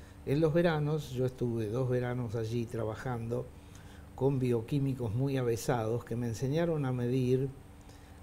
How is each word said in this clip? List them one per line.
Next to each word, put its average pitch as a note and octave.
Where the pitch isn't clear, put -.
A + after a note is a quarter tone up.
en C#3
los D#3
veranos, D#3
yo B2+
estuve A#2
dos B2
veranos B2
allí A#2
trabajando A#2
con C3+
bioquímicos B2+
muy C3+
avesados A#2
que A#2
me A#2+
enseñaron D3
a B2+
medir B2+